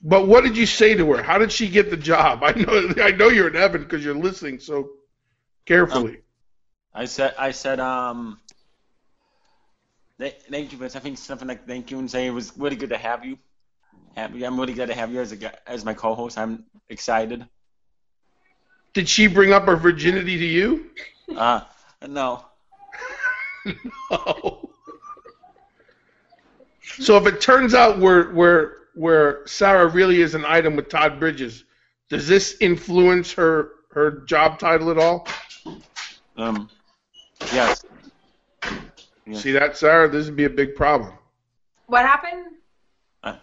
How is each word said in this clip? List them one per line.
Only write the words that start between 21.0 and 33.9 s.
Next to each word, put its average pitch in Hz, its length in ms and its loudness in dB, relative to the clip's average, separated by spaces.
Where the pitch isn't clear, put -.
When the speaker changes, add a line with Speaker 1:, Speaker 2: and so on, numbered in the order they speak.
Speaker 2:
Uh, 117 260 0
no. 131 440 -8
Speaker 1:
<laughs> - 40 -20
No. - 600 -8
So 226 340 2
if 202 100 4
it 202 140 0
turns 254 340 4
out 226 240 6
where, 180 340 4
where, 170 440 4
where 156 520 2
Sarah 196 400 4
really 180 340 4
is 156 140 2
an 151 100 -6
item 156 320 2
with 143 140 -6
Todd 151 280 0
Bridges, 135 460 -6
does 147 180 -6
this 196 320 2
influence 180 720 2
her, 160 380 0